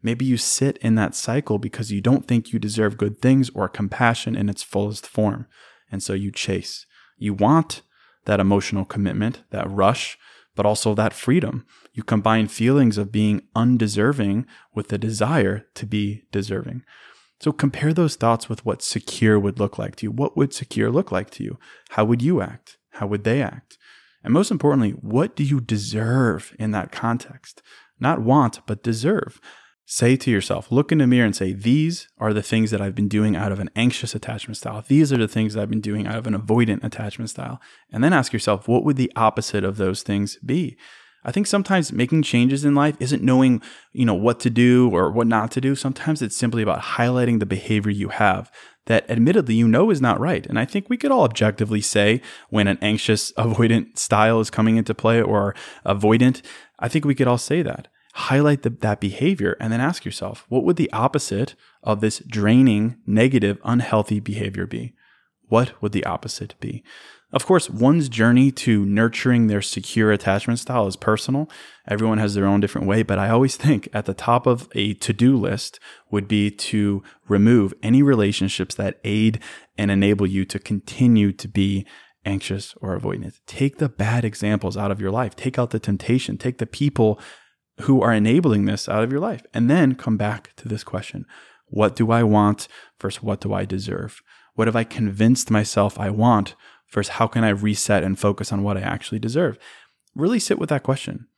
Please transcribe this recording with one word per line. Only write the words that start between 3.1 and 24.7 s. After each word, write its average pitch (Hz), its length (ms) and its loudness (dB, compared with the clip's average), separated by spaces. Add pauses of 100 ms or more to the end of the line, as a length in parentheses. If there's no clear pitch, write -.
things 131 360 4
or 98 120 -2
compassion 117 680 -2
in 104 120 -2
its 101 140 -6
fullest 104 420 -6
form. 107 440 -2 (420)
And 98 100 -8
so - 120 -6
you 98 180 -4
chase. - 560 -8 (320)
You 104 160 -4
want 131 480 2 (440)
that 101 140 2
emotional 98 440 0
commitment, 101 680 -4
that 85 180 -6
rush, 98 480 0 (380)
but 104 100 -2
also 107 300 2
that 107 180 0
freedom. 127 540 -2 (260)
You 110 120 -10
combine 110 420 2
feelings 117 520 2
of 101 120 -4
being 107 460 -2
undeserving 113 880 0 (260)
with 107 160 -8
the 104 100 -4
desire 107 760 -2
to - 120 -12
be 104 440 -4
deserving. 101 520 -6 (580)
So 151 120 0
compare 147 400 -2
those 160 240 0
thoughts 113 320 0
with - 160 -8
what 107 160 -4
secure - 580 0
would 101 200 -2
look 101 180 -2
like 104 200 -10
to - 100 -10
you. 104 60 -6
What 127 240 -4
would 139 180 0
secure 113 360 -4
look 156 200 -2
like 95 200 -6
to - 140 -12
you? - 140 -10 (320)
How 110 140 0
would 120 180 2
you 151 180 2
act? - 380 -12 (140)
How - 140 -8
would 101 180 -4
they 123 180 0
act? - 340 -10 (460)
And - 100 -2
most 170 180 2
importantly, 143 420 2